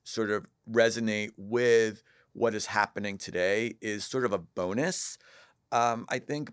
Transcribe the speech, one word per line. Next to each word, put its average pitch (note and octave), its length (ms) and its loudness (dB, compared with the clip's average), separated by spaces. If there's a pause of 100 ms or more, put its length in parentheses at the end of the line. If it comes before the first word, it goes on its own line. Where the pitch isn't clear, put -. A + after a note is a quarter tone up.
sort G#2+ 280 -4
of G#2 140 -2 (240)
resonate A2+ 680 2
with A2+ 640 2 (300)
what A2+ 200 0
is G#2+ 140 -4
happening G2+ 500 0
today G2 640 -2
is G#2 220 -6
sort B2+ 220 -2
of G2+ 80 0
a G2 40 2
bonus, F#2 800 -4 (540)
um, A#2 380 2
I B2+ 100 -2
think. D3 340 -8